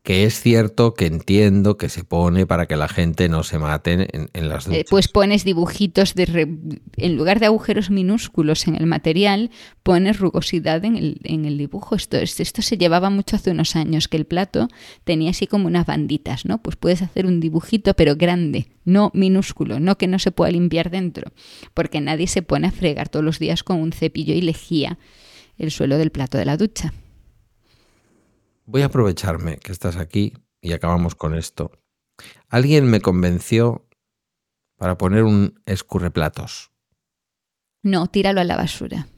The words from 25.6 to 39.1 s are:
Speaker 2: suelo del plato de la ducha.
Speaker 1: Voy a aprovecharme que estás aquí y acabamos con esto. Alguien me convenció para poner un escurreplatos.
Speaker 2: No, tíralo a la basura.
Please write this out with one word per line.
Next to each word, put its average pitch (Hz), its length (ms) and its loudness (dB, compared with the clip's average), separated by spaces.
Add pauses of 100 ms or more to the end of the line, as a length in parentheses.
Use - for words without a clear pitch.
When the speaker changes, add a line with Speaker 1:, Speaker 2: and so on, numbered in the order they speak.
Speaker 2:
suelo 139 260 0
del 160 140 0
plato 135 260 -4
de 110 60 0
la 143 140 -2
ducha. - 340 -4 (1700)
Speaker 1:
Voy 131 160 0
a 143 40 4
aprovecharme 87 720 0
que - 140 -16
estás 87 260 -6
aquí 87 360 -2 (280)
y 85 120 -6
acabamos 85 420 0
con 78 200 -4
esto. 80 360 -8 (800)
Alguien 139 360 4
me 113 160 4
convenció 90 840 0 (920)
para 90 200 -2
poner 101 260 2
un 101 420 2
escurreplatos. - 1080 -6 (1120)
Speaker 2:
No, 185 240 0
tíralo 196 320 0
a 180 60 2
la 175 100 -2
basura. - 520 -6 (100)